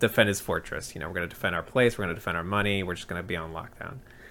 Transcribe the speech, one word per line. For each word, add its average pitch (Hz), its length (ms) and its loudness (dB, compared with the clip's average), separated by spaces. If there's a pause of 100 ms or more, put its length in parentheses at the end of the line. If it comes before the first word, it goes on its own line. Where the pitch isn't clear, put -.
defend 110 280 6
his 98 120 2
fortress. - 560 -4
You 82 40 -8
know, 76 60 -4
"We're 90 80 -6
gonna 87 140 -2
defend 90 260 -2
our 82 80 0
place. 123 340 4
We're 104 80 -2
gonna 85 100 0
defend 85 220 -4
our 85 60 0
money. 101 400 2
We're 90 120 -2
just - 120 -10
gonna 87 160 -6
be 90 140 -4
on 80 160 -6
lockdown." - 460 -10 (320)